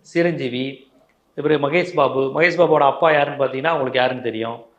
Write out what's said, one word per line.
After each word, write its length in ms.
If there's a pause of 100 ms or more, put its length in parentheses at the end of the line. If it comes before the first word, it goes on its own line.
சிரஞ்சீவி, 920 (440)
இவரு 220
மகேஷ் 360
பாபு. 400
மகேஷ் 260
பாபுவோட 240
அப்பா 280
யாருன்னு 320
பார்த்தீங்கன்னா 280
உங்களுக்கு 260
யாருன்னு 240
தெரியும். 440 (120)